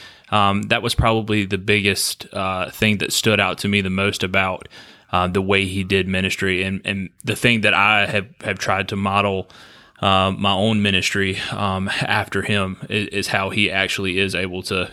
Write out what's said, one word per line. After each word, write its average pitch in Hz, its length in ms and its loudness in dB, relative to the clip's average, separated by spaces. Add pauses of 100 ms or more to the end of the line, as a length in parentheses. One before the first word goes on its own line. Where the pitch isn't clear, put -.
(300)
um, 101 340 4
that 110 180 0
was 117 120 -2
probably 110 520 2
the 98 120 -2
biggest, 101 760 0
uh, 95 360 -2
thing 107 280 2
that - 160 -4
stood 107 260 2
out 92 160 0
to - 100 -6
me 101 140 2
the 95 100 -2
most 98 320 0
about, 95 460 -2 (420)
uh, 90 160 2
the 95 160 0
way 98 220 2
he 95 180 -4
did 92 240 0
ministry. 95 560 0
And, 95 220 -4
and 98 240 -4 (160)
the 107 100 -2
thing 117 280 2
that 104 100 4
I 101 320 4
have, 101 240 -2 (140)
have 98 160 -4
tried 98 300 -2
to 104 80 -6
model, 98 520 0 (520)
uh, 95 320 4
my 98 200 0
own 104 300 2
ministry, 98 560 0 (120)
um, 98 380 -2 (140)
after 104 400 -2
him 95 340 -2 (140)
is, 101 180 -2
is 98 200 -4
how 98 200 -2
he 104 220 0
actually 95 480 -2
is 95 160 0
able 90 300 -4
to, 92 280 -4